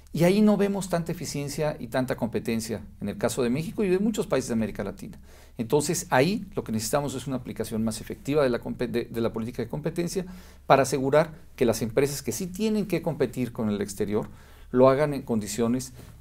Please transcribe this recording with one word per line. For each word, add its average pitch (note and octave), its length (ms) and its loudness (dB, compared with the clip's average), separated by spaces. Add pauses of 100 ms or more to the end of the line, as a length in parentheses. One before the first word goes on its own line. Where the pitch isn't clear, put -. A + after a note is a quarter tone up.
(120)
Y E3 120 2
ahí G3+ 180 6
no G#3+ 140 8
vemos G3+ 340 0
tanta E3+ 200 -2
eficiencia C#3+ 720 -4
y B2 80 -10
tanta C3 280 0
competencia A2+ 640 -2 (180)
en G2+ 80 -4
el G2 80 -6
caso A#2+ 260 0
de A#2 80 2
México E3 320 -2
y G3 60 2
de F3+ 100 4
muchos G#3+ 280 0
países C3 220 0
de A#2+ 60 0
América G#2+ 300 -2
Latina. - 340 -10 (380)
Entonces, A#2+ 540 0
ahí D3 440 4
lo A2+ 100 -2
que - 60 -8
necesitamos C3 440 -2
es B2 120 -8
una C3+ 100 -2
aplicación A2 460 -4
más A2 180 -2
efectiva C#3+ 420 0
de B2+ 80 4
la A#2 100 0
compe-, B2 280 -4
de, A#2 160 0
de A#2 160 -6
la A2+ 120 2
política A2+ 300 -4
de A2+ 60 -6
competencia E3+ 580 -4 (400)
para C#3 160 8
asegurar C#3 500 2 (240)
que B2+ 80 2
las A2+ 180 4
empresas C3+ 400 0
que A2+ 100 -4
sí F#3+ 140 -4
tienen G#3+ 400 -2
que E3 160 -2
competir B2+ 500 -2
con A2 180 -2
el G2+ 100 0
exterior G#2 480 -2 (420)
lo B2+ 180 8
hagan C#3+ 260 4
en C3+ 80 -6
condiciones, A#2 720 0 (260)